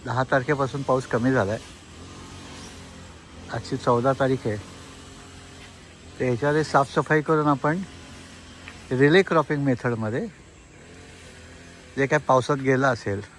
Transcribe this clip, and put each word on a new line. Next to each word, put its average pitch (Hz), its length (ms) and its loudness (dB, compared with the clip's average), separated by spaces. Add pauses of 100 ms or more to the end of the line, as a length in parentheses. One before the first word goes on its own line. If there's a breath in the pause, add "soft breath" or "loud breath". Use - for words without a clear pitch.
दहा 123 180 -2
तारखेपासून 135 600 0
पाऊस 131 240 0
कमी 127 260 2
झाला 104 200 2
आहे. 113 80 -4 (1900)
आजची 120 240 -6
चौदा 123 360 2
तारीख 131 340 0
आहे. 107 100 -2 (1600)
तर 131 40 2
ह्याच्यामध्ये 143 400 2
साफसफाई 147 560 2
करून 151 260 2
आपण 151 340 2 (1120)
रिले 147 300 6
क्रॉपिंग 151 400 0
मेथडमध्ये 120 640 -2 (1700)
जे 135 100 2
काय 151 120 4
पावसात 139 380 4
गेला 135 320 2
असेल, 104 320 -2 (180)